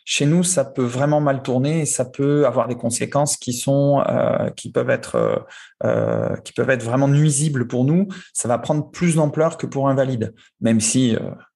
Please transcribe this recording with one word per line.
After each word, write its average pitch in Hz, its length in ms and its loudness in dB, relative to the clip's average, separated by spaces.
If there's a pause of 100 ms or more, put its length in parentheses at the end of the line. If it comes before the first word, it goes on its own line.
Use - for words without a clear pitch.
chez - 220 -2
nous, 165 160 4
ça 147 240 0
peut - 180 -4
vraiment 143 380 0
mal 135 200 0
tourner 139 380 0
et 147 60 -2
ça - 180 -2
peut 143 420 2
avoir 120 220 0
des 123 60 -4
conséquences 120 640 -2
qui 123 160 -6
sont, 139 520 2
euh, - 440 0
qui - 200 -12
peuvent 123 200 0
être, 120 240 -4
euh, 55 220 0 (480)
euh, 110 600 0
qui - 80 -18
peuvent 123 160 -2
être 127 140 0
vraiment 127 260 0
nuisibles 143 580 2
pour 123 200 0
nous. 180 220 2 (260)
Ça - 120 -6
va 117 120 0
prendre 147 320 -2
plus 170 260 0
d'ampleur 156 400 2
que - 100 -8
pour 139 220 -2
un 135 60 2
valide, 127 400 -2 (260)
même 113 200 2
si, 123 360 2
euh, - 140 -6 (260)